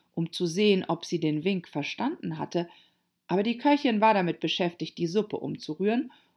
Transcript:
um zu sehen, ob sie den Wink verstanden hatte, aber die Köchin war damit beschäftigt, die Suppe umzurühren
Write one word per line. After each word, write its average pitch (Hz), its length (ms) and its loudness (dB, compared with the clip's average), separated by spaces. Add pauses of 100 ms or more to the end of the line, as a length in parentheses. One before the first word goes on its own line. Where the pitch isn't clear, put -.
(140)
um 170 180 -4
zu 180 140 -2
sehen, 190 420 4
ob 165 160 -2
sie 170 160 -4
den 151 240 0
Wink 185 240 -2
verstanden 165 680 -6
hatte, 170 300 -4 (600)
aber 180 140 2
die 233 160 -2
Köchin 285 420 2
war 220 140 6
damit 175 260 0
beschäftigt, 170 580 -2
die 175 80 0
Suppe 208 300 -2
umzurühren 196 760 -4 (240)